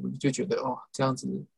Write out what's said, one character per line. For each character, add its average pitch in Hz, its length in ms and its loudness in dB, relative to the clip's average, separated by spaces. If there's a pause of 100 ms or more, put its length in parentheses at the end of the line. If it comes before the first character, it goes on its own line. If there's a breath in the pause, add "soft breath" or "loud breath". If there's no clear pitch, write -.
我 127 140 -2
就 143 120 4
觉 131 140 2
得， - 180 0
哦， - 200 -2 (100)
这 - 120 0
样 131 120 4
子 131 300 -4 (120)